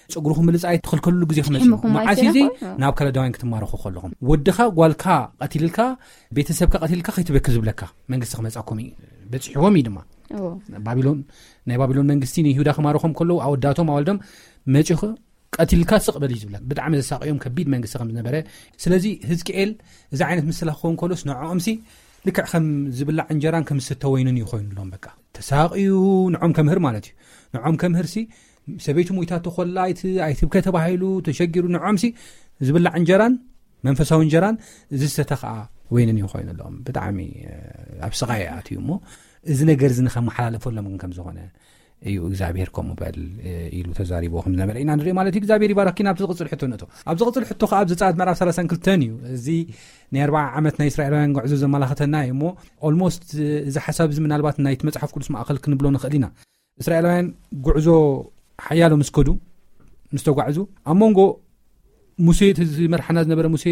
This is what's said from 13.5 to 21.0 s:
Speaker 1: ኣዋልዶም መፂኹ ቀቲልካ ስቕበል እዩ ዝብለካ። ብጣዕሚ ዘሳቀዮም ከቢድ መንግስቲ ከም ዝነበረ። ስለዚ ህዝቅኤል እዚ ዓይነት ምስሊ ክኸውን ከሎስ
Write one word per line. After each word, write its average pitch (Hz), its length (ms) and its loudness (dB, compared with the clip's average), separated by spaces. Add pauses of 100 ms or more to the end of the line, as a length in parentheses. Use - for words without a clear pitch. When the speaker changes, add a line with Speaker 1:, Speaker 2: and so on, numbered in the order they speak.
Speaker 1:
ኣዋልዶም 147 300 0 (480)
መፂኹ 151 340 4 (520)
ቀቲልካ 170 460 2
ስቕበል 143 320 0
እዩ 120 80 -6
ዝብለካ። 104 240 -14
ብጣዕሚ 139 340 -4
ዘሳቀዮም 143 420 -4
ከቢድ 135 300 -4
መንግስቲ 123 280 -2
ከም 117 120 -6
ዝነበረ። 113 260 -4 (460)
ስለዚ 180 240 2 (200)
ህዝቅኤል 180 460 -2 (420)
እዚ 139 100 -4
ዓይነት 156 220 0
ምስሊ 165 240 -4
ክኸውን 165 280 -4
ከሎስ 180 280 -6